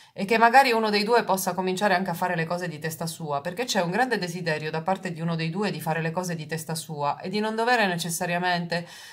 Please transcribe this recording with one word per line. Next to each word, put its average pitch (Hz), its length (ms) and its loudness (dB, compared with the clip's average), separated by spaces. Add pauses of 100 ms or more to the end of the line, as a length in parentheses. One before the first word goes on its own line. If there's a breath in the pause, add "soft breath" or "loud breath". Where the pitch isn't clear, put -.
(120)
e 202 140 -6
che 220 120 2
magari 240 360 8
uno 220 160 2
dei 208 160 2
due 233 180 4
possa 185 300 0
cominciare 185 420 2
anche 185 140 0
a 170 40 -2
fare 175 220 0
le 165 80 0
cose 175 240 -2
di 151 120 -8
testa 160 260 -6
sua, 151 340 -4
perché 175 240 -6
c'è 220 180 0
un 170 100 0
grande 233 260 2
desiderio 165 540 -4
da 160 100 -2
parte 185 320 -2
di 160 80 -8
uno 165 160 -2
dei 160 120 -2
due 190 220 -2
di 151 80 -6
fare 160 220 -2
le 160 100 0
cose 175 240 -2
di 151 120 -8
testa 160 280 -6
sua 147 460 -4
e 190 80 -8
di 208 100 -2
non 220 160 -2
dovere 233 320 2
necessariamente 175 1000 -2 (280 loud breath)